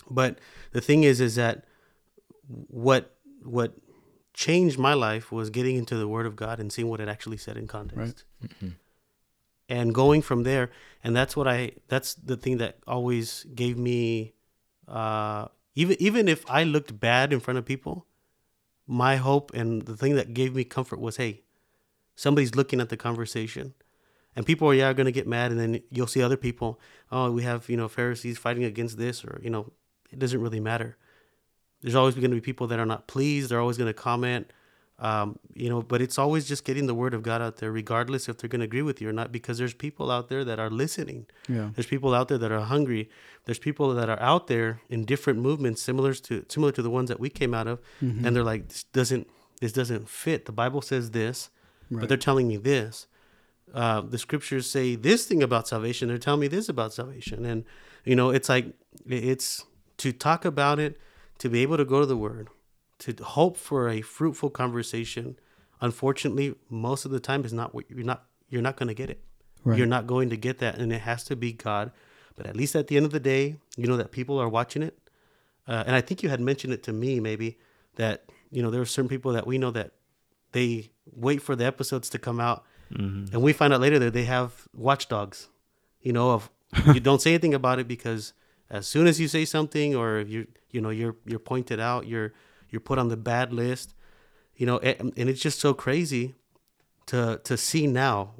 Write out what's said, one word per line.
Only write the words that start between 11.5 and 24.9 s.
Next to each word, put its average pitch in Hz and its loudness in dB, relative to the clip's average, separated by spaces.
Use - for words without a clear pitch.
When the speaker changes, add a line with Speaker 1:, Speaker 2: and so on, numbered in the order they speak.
Speaker 1:
that's - -2
the 131 -6
thing 127 -2
that 113 -4
always 123 -2
gave 123 -2
me, 117 -2
uh, 107 -4
even, 175 2
even 208 4
if 160 2
I 143 4
looked 143 0
bad 127 4
in 127 2
front 127 -4
of 120 -4
people, 139 -6
my 127 2
hope 139 2
and 113 -2
the 113 -10
thing 139 2
that 117 0
gave 127 0
me 131 -2
comfort - -6
was, 113 -6
hey, 113 -4
somebody's 143 4
looking 135 2
at 117 -4
the 113 -4
conversation. 117 -6
And 117 -4
people 156 4
are, 139 8
yeah, 135 6